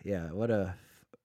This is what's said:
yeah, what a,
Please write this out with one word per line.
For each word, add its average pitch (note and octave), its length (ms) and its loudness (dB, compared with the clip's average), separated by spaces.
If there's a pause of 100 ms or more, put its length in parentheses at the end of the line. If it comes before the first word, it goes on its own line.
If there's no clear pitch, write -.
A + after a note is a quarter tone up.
yeah, F2 260 -2
what G#2+ 200 0
a, F#2+ 240 2 (500)